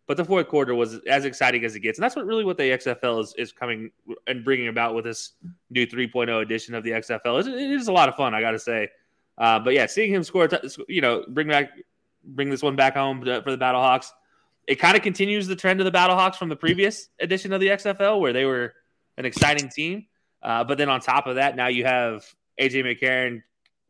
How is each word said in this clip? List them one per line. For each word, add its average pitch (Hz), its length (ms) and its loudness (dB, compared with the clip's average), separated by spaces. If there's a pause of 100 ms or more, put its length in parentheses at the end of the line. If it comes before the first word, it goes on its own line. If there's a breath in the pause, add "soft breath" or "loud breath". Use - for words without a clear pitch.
But 147 100 -2
the 175 80 0
fourth 175 240 0
quarter 135 260 2
was 113 260 -2
as 139 260 0
exciting 123 400 0
as 107 100 -8
it 104 40 -14
gets, 110 180 -4
and 170 40 -4
that's 240 140 -2
what 269 80 -6
really 220 180 -2
what 180 140 -2
the 131 160 2
X 127 140 -2
F 123 180 -4
L 117 160 0
is, 107 160 -8
is 117 160 -6
coming 113 380 -8 (360)
and 123 160 -6
bringing 123 260 0
about 117 260 0
with 113 100 -4
this - 280 -10 (360)
new 123 160 0
three 117 240 -2
point 117 220 0
oh 113 100 0
edition 113 340 -4
of 113 80 -6
the 113 120 -4
X 113 160 -6
F 110 160 -4
L. 120 100 2
It, 196 100 0
it 269 260 -6
is 254 160 -2
a 190 40 0
lot 165 160 6
of 131 80 -4
fun, 131 180 0
I 107 60 0
gotta 113 180 -2
say. 110 300 -4 (480)
Uh, 113 220 4
but 123 160 2
yeah, 131 100 4
seeing 202 260 0
him 190 140 0
score, 180 200 2
a 156 40 6
t-, - 400 -4
you 170 140 0
know, 120 260 2
bring 151 200 -2
back, 143 240 2 (520)
bring 139 240 -6
this 135 140 -4
one 143 120 0
back 135 200 4
home 135 320 -2
to, 123 160 0
for 139 80 -4
the 131 80 -4
Battlehawks. 127 480 4 (600)
It 139 140 0
kinda 185 180 6
continues 202 480 0
the 185 100 -4
trend 190 220 0
of 190 60 0
the 185 80 0
Battlehawks 185 440 4
from 175 120 -6
the 151 80 -6
previous 185 540 0 (100)
edition 185 320 -2
of 190 80 0
the 196 80 4
X 196 160 0
F 196 160 -2
L, 202 180 2
where 143 140 2
they 131 140 0
were 123 260 -2 (460)
an 131 80 -6
exciting 147 420 0
team. 175 380 -8 (360)
Uh, 117 220 0
but 131 140 -2
then 143 100 0
on 127 140 0
top 135 240 2
of 127 80 -4
that, 135 200 0
now 123 120 -2
you 123 180 0
have 120 400 0 (320)
A 135 140 0
J 131 120 0
McCarron 127 600 -2 (480)